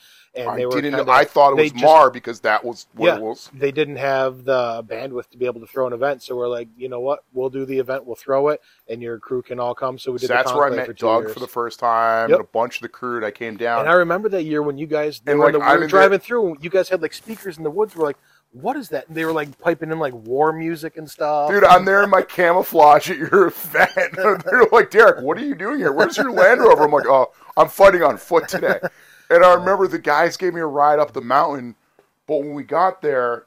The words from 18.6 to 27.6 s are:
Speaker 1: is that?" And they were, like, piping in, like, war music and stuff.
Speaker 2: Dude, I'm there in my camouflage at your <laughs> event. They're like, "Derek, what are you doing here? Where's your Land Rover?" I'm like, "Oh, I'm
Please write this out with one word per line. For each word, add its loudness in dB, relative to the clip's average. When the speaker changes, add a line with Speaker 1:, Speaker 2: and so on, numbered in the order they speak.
Speaker 1:
is -12
that?" -8
And -14
they -4
were, -2
like, -6
piping -4
in, -6
like, -4
war -2
music -10
and -16
stuff. -4
Speaker 2:
Dude, 2
I'm 8
there 4
in -2
my 4
camouflage 4
at -8
your 2
<laughs> -
event. -2
They're 2
like, 2
"Derek, 4
what -4
are -10
you -6
doing -6
here? -2
Where's -2
your -4
Land 4
Rover?" 6
I'm 2
like, 0
"Oh, 2
I'm 4